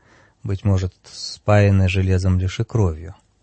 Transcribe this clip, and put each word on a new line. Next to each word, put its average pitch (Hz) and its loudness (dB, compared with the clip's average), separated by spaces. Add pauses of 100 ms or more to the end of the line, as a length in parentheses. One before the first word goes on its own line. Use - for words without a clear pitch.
(420)
«Быть 98 -8
может, 95 0 (160)
спаянное 101 2
железом 92 0
лишь 92 -4
и 113 -2
кровью». 90 -4 (280)